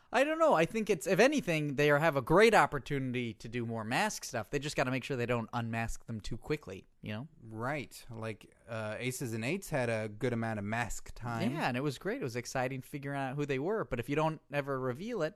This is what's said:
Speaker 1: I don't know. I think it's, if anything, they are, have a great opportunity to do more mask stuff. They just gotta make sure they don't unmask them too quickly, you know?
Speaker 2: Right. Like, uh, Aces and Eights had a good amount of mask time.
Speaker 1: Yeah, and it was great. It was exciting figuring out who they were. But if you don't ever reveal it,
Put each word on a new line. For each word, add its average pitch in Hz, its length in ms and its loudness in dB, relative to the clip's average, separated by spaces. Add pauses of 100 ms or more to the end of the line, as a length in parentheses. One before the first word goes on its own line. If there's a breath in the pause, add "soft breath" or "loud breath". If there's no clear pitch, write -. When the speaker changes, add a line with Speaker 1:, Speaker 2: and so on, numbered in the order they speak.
(120)
Speaker 1:
I 254 120 6
don't 311 160 0
know. 311 140 6
I 165 120 6
think 220 240 -2
it's, 180 180 0
if 175 120 4
anything, 170 560 4
they 147 140 6
are, 143 100 6
have 156 160 4
a 139 60 2
great 196 320 8
opportunity 135 800 2
to 110 160 -14
do 117 160 -4
more 113 180 -4
mask 151 400 -2
stuff. 113 260 -6
They 143 100 -2
just 143 160 -6
gotta 127 160 0
make 131 120 -2
sure 139 140 -4
they 120 80 0
don't 117 280 -2
unmask 117 520 -2
them 113 140 -6
too 117 180 -4
quickly, 113 480 -8 (160)
you 107 120 -6
know? 120 140 -8 (220)
Speaker 2:
Right. 120 600 -8
Like, 113 440 -10 (160)
uh, 110 280 -6
Aces 123 360 -4
and 110 100 -4
Eights 165 260 -4
had 127 200 0
a 110 200 -2
good 120 240 -2
amount 113 260 -2
of 98 60 -6
mask 113 500 -4
time. 117 380 -4
Speaker 1:
Yeah, 277 140 -2
and 123 80 0
it 131 80 -2
was 143 140 -2
great. 240 240 -6
It - 20 -6
was 120 120 -6
exciting 131 460 -4
figuring 139 380 -8
out 135 160 -4
who 147 100 -2
they 139 140 -2
were. 185 240 -2
But 120 160 -4
if 117 100 -4
you 143 60 0
don't 156 240 0 (140)
ever 139 260 -2
reveal 160 420 -4
it, 156 140 -2